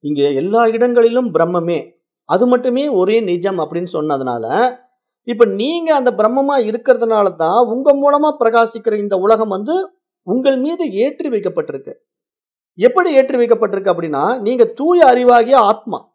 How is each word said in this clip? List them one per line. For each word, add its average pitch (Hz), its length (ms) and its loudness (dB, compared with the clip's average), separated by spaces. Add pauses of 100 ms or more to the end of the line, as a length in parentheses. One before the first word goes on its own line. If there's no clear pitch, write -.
இங்க 147 260 -2
எல்லா 196 360 0
இடங்களிலும் 233 680 0
பிரம்மமே, 170 440 0 (500)
அது 196 180 2
மட்டுமே 247 420 0
ஒரே 214 320 0
நிஜம் 185 380 -4
அப்படின்னு 170 340 -6
சொன்னதுனால, 135 520 -4 (800)
இப்ப 233 180 2
நீங்க 302 500 -2
அந்த 262 160 2
பிரம்மமா 277 480 0
இருக்கிறதுனால 220 760 0
தான் 165 320 0
உங்க 247 280 -2
மூலமா 285 360 2 (100)
பிரகாசிக்கிற 226 580 0
இந்த 202 180 -4
உலகம் 214 320 2
வந்து 208 260 -4 (520)
உங்கள் 262 320 0
மீது 330 340 -4
ஏற்றி 285 360 -4
வைக்கப்பட்டிருக்கு. 165 680 -6 (840)
எப்படி 311 340 2
ஏற்றி 262 260 2
வைக்கப்பட்டிருக்கு 202 540 0
அப்படின்னா, 165 480 -2
நீங்க 240 240 2
தூய 349 420 0
அறிவாகிய 247 480 4
ஆத்மா. 214 440 2 (160)